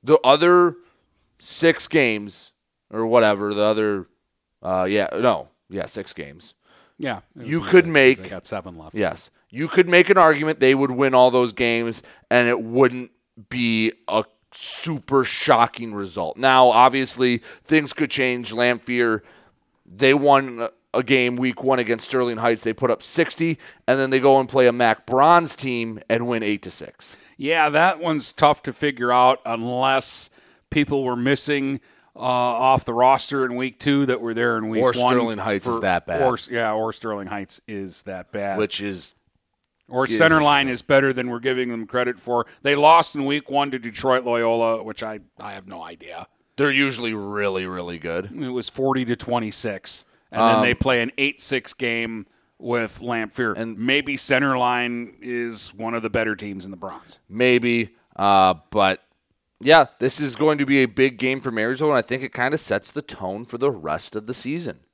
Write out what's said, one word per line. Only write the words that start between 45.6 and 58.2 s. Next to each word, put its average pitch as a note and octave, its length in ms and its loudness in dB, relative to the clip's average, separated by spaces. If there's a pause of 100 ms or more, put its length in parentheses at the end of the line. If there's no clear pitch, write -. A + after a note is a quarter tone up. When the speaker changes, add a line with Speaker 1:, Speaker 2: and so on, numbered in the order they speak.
Speaker 2:
no F2+ 140 -14
idea. E2 460 -18 (280)
Speaker 1:
They're C#3+ 160 0
usually B2 440 -2
really, G2+ 500 -4
really F2 320 -8
good. E2+ 340 -8
Speaker 2:
It C#3+ 180 -10
was B2 200 -6
forty C3+ 360 -2
to A#2 100 -2
twenty-six. A2+ 880 -6 (280)
And G#2+ 80 -2
then A2+ 160 4
Speaker 1:
Um, A2 60 2
Speaker 2:
they B2 100 2
play B2 280 0
an A#2 160 -4
eight C#3+ 220 -4
six - 340 -4
game A#2 520 -6 (340)
with A#2+ 400 -4
Lamphere. A2+ 560 -4
Speaker 1:
And A2+ 220 -10
Speaker 2:
maybe C3+ 380 -2
Centerline B2 1040 -2
is A#2+ 520 -8
one A2+ 200 -8
of A#2 80 -4
the A2 80 -6
better A2 260 -2
teams G2 300 -12
in G2 60 -16
the F#2 60 -16
Bronze. - 420 -16 (100)
Speaker 1:
Maybe, A#2+ 600 0 (260)
uh, F#2+ 400 4 (160)